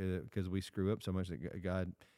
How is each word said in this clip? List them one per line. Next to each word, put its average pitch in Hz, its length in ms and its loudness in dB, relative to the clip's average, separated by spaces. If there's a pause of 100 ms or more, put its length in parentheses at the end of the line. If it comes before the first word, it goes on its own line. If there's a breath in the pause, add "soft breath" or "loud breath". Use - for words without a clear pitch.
(240)
uh, - 60 -10
'cause 92 180 0
we 95 120 2
screw 95 320 2
up 110 100 -2
so 95 100 0
much 92 160 2
that 87 120 -4
G-, - 200 -6
God, 90 320 0 (260 loud breath)